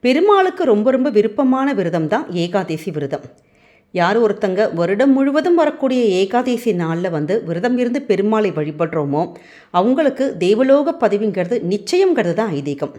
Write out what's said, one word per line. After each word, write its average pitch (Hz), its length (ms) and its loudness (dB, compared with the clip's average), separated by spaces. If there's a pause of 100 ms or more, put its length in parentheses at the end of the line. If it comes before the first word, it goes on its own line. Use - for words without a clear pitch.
பெருமாளுக்கு 370 640 2
ரொம்ப 214 260 2
ரொம்ப 262 200 0
விருப்பமான 254 640 0
விரதம் 170 360 -2
தான் 240 220 -2
ஏகாதேசி 175 600 -4
விரதம். 143 320 -6 (720)
யார் 185 300 0
ஒருத்தங்க 202 520 0
வருடம் 202 380 2
முழுவதும் 285 420 2
வரக்கூடிய 277 500 0
ஏகாதேசி 226 680 0
நாள்ல 175 380 -2
வந்து 160 340 -2
விரதம் 180 340 -2
இருந்து 240 300 -2
பெருமாளை 208 440 2
வழிபடுறோமோ, 151 800 -2 (380)
அவங்களுக்கு 254 680 0
தேவலோக 262 600 4
பதவிங்கிறது 214 600 0 (100)
நிச்சயங்கிறது 247 600 0
தான் 202 200 -2
ஐதீகம். 143 460 -6